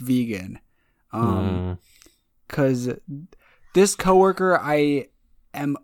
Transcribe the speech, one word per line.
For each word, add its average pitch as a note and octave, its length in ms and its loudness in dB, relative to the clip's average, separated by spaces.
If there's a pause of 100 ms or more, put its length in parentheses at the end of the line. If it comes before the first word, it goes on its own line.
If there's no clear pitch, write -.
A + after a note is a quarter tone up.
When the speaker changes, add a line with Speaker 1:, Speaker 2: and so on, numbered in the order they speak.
Speaker 1:
vegan. A#2 580 -4 (540)
Um, F#2+ 360 0
Speaker 2:
Hmm. F2+ 240 -4 (760)
Speaker 1:
'cause B2+ 420 -2 (840)
this G3 200 4
coworker, F#3 640 4
I D3 480 0 (460)
am C#3+ 300 -4